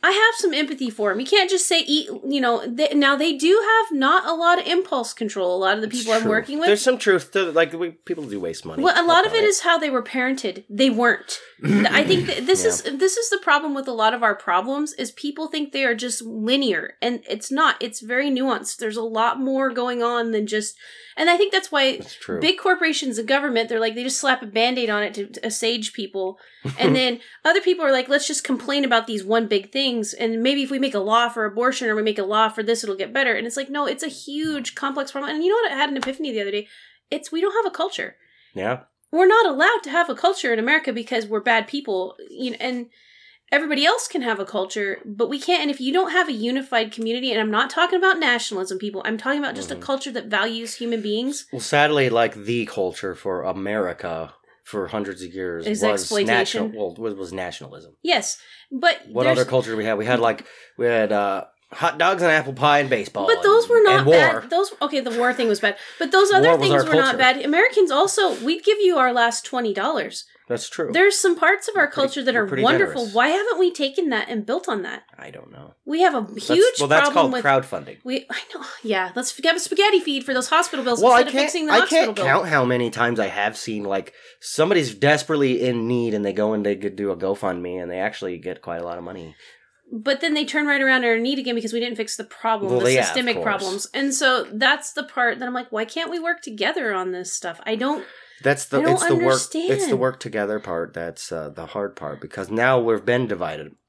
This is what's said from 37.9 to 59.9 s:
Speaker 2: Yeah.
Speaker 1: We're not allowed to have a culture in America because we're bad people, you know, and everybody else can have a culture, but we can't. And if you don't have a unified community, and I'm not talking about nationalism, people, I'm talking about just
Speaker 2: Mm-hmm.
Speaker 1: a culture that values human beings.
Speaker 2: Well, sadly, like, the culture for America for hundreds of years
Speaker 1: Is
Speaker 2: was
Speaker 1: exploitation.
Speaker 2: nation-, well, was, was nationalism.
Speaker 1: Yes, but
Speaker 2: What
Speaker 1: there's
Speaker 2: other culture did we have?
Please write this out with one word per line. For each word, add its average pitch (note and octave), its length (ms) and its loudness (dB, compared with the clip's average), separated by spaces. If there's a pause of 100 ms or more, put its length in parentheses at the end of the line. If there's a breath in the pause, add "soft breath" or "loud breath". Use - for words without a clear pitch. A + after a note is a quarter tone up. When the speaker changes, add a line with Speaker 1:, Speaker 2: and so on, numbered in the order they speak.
Speaker 2:
Yeah. A2 260 -2 (300)
Speaker 1:
We're F4 160 4
not A4 200 6
allowed E4+ 380 2
to C#4+ 60 -12
have E4+ 200 0
a A#3+ 40 -4
culture F4 380 0
in A3+ 60 0
America C#4 340 0
because A3+ 340 -4
we're G#3 140 -2
bad A3+ 260 0
people, G#3 480 -6 (140)
you B3+ 220 -8
know, - 100 -10
and B3 300 -6 (600 soft breath)
everybody D4 340 0
else A#4 220 2
can D4+ 160 -4
have A3+ 160 -2
a - 60 -4
culture, G3 600 -6
but G#3 240 -4
we C#4 120 -4
can't. E4+ 220 0
And D4 80 0
if C#4 100 -4
you C4 120 -2
don't F4+ 200 0
have F4 160 2
a D4 40 -4
unified A#3 600 -2
community, A#3+ 400 -4
and A3 80 0
I'm A3 100 0
not A#3+ 200 0
talking F4 280 2
about F#4 200 4
nationalism, A3 600 -2
people, G3+ 260 -6
I'm A3 140 -4
talking C4+ 220 -2
about C4+ 140 -4
just - 160 -10
Speaker 2:
Mm-hmm. - 120 -10
Speaker 1:
a - 40 -14
culture C4+ 260 -4
that A3+ 140 -8
values A3+ 480 -4
human A#3 280 -4
beings. A#3 500 -4
Speaker 2:
Well, B2+ 80 -8
sadly, C#3+ 500 4
like, A2+ 240 2
the A2 320 -2
culture F#2+ 480 -6
for F2+ 280 -6
America F#2 920 -6 (300 soft breath)
for G2 240 -6
hundreds G2 340 -6
of F2 120 -14
years F2 320 -6
Speaker 1:
Is G#3+ 160 -2
Speaker 2:
was G#2 200 0
Speaker 1:
exploitation. G3 640 0
Speaker 2:
nation-, A2 120 -10
well, F2+ 180 -4
was, A2 180 -6
was F#2 180 -12
nationalism. E2+ 720 -12
Speaker 1:
Yes, D#4 360 -2 (320 loud breath)
but C#4+ 300 0 (100)
Speaker 2:
What B2 140 0
Speaker 1:
there's C3 140 4
Speaker 2:
other B2 100 2
culture B2 220 0
did A2 80 -2
we G#2+ 60 -2
have? A2 140 0